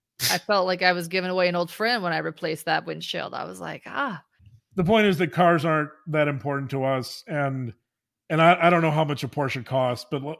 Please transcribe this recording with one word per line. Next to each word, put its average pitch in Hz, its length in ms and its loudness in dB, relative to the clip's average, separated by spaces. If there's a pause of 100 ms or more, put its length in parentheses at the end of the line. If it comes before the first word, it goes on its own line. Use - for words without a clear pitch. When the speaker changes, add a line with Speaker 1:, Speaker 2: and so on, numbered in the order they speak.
(320)
Speaker 1:
I 180 60 0
Speaker 2:
<laughs> - 80 -10
Speaker 1:
felt 196 200 2
like 185 160 -2
I 180 100 6
was 175 140 -2
giving 185 240 -2
away 185 180 2
an 175 60 0
old 175 160 -2
friend 226 320 -2
when 175 100 -2
I 160 60 -2
replaced 160 460 -6
that 160 200 -2
windshield. 165 480 -8
I 131 120 -8
was 185 160 -14
like, 160 260 -12
"Ah." 240 340 -6 (540)
Speaker 2:
The 185 80 0
point 214 240 4
is 185 120 4
that 175 140 0
cars 170 320 4
aren't 156 260 0 (180)
that 151 180 2
important 139 460 -4
to 135 100 -2
us, 131 460 -2
and, 135 440 -4 (560)
and 160 140 2
I, 175 180 8
I 170 100 6
don't 170 120 4
know 160 80 2
how 151 140 2
much 147 180 -2
a 135 60 -4
Porsche 131 360 -4
costs, 131 460 -2
but 139 140 -4
l-, 151 160 -8